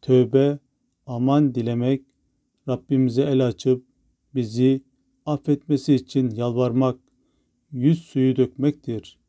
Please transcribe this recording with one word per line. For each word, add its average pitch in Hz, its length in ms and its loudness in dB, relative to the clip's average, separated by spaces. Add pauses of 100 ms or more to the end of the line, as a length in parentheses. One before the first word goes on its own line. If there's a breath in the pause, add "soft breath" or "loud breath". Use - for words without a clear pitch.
Tövbe, 135 580 2 (460)
aman 131 500 0
dilemek, 120 500 -2 (640)
Rabbimize 131 540 -2
el 135 260 0
açıp 127 380 -2 (500)
bizi 127 480 0 (420)
affetmesi 147 680 -2
için 127 360 -2
yalvarmak, 123 720 -2 (720)
yüz 151 280 0
suyu 131 360 -2
dökmektir. 127 840 -4 (120)